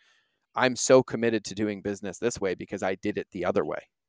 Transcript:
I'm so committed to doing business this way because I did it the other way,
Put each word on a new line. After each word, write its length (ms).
I'm 200
so 280
committed 420
to 100
doing 260
business 380
this 220
way 140
because 280
I 120
did 220
it 140
the 140
other 200
way, 240